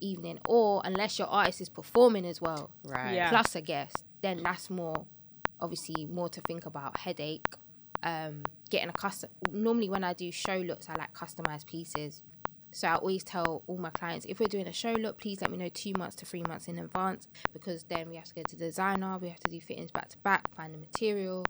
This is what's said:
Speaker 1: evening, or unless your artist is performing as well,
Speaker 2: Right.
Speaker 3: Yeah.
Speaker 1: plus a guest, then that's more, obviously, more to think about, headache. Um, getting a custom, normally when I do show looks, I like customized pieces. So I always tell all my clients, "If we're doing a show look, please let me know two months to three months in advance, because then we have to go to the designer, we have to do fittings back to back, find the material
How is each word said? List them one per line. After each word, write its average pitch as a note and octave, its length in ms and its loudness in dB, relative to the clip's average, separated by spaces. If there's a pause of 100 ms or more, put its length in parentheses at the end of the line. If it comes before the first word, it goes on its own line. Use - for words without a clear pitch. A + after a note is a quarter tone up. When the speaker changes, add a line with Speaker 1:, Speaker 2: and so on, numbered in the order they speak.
Speaker 1:
evening, E3+ 380 -6 (100)
or G#3+ 360 8
unless G3 340 0
your G#3 100 0
artist F#3+ 340 4
is F3+ 80 -10
performing G#3+ 560 6
as F3 160 -6
well, D#3+ 280 -2 (160)
Speaker 2:
Right. B2+ 280 0
Speaker 3:
Yeah. F3 160 4
Speaker 1:
plus A3+ 260 6
a E3 60 -2
guest, D3+ 420 -4 (160)
then F3+ 220 0
that's F3+ 260 -2
more, E3+ 380 -2 (540)
obviously, E3 460 -4
more F3 220 -2
to E3 140 -10
think E3+ 240 -6
about, D3 320 -6
headache. D#3 500 -4 (540)
Um, D#3 400 -4 (260)
getting F3+ 220 2
a - 20 -8
custom, - 380 -4 (200)
normally A3 380 2
when F#3+ 160 0
I F3 80 2
do F3 180 -4
show F#3+ 280 0
looks, F3 320 -4
I D#3+ 60 -8
like - 180 -6
customized D#3 520 -2
pieces. D3+ 560 -8 (540)
So F#3+ 120 0
I E3 80 6
always F#3+ 260 2
tell E3 460 0
all F3+ 100 -4
my E3+ 120 -4
clients, E3+ 380 -6
"If F#3+ 120 -4
we're A3 80 4
doing F#3+ 180 -2
a E3+ 60 -8
show A3+ 220 -2
look, A3 220 0
please G3 240 -8
let F#3 120 0
me F3+ 40 -6
know F3+ 120 -4
two G3 280 -6
months F3+ 200 -4
to - 100 -14
three F3 160 -8
months E3 240 -6
in E3+ 100 -8
advance, F#3 520 -4 (240)
because E3+ 320 -8
then E3 260 -4
we E3 60 -12
have D#3+ 80 -14
to - 100 -20
go E3 80 -8
to D#3 140 -14
the E3 80 -6
designer, F#3+ 540 0
we F3+ 100 -8
have E3+ 100 -12
to - 100 -2
do E3+ 120 -6
fittings E3 320 -10
back - 160 -2
to - 100 -20
back, - 380 2
find D#3+ 180 -10
the D#3 40 -12
material F#3 720 0